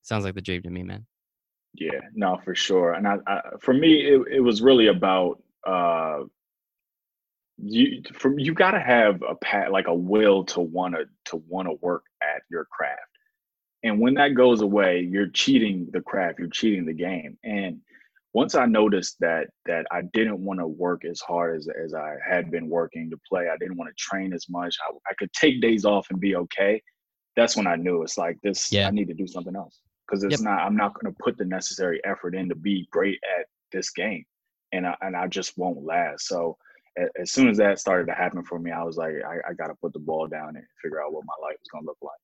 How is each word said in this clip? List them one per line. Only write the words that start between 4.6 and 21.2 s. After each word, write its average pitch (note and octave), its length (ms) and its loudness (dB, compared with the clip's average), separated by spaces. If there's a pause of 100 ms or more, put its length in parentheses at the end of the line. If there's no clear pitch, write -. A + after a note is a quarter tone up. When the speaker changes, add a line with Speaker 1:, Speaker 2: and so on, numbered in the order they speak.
Speaker 2:
really A#2+ 280 8
about, F#2 520 2 (240)
uh, E2 560 0 (1400)
you, A2+ 440 2 (120)
from, C#3 240 2
you C#3+ 160 0
gotta F#3+ 260 4
have A2+ 420 6
a B1 140 -4
pa-, - 340 -2
like, F#2+ 160 0
a E2+ 80 2
will F#2+ 520 4
to - 140 -4
wanna, E2+ 440 -4 (220)
to E2+ 100 -10 (120)
wanna F#2 320 -6
work F2+ 240 -2 (180)
at D2 280 -4
your E2 200 -6
craft. C2+ 300 -6 (840)
And G#2+ 180 0
when B2+ 140 4
that C#3+ 200 4
goes A#2+ 260 8
away, G2 400 4
you're F#2 300 0
cheating G#2+ 640 2
the F#2 80 -2
craft, F2 380 -4
you're F2 100 -6
cheating F#2+ 380 0
the D#2+ 80 -6
game. F2 500 -6
And G2+ 360 -6 (520)
once A#2+ 220 0
I B2+ 120 6
noticed G#2+ 540 4
that, E2 280 0 (180)
that E2+ 260 -2
I F2 100 -4 (100)
didn't A2 280 0
wanna F#2 260 -4
work E2+ 380 -4
as F2 160 -8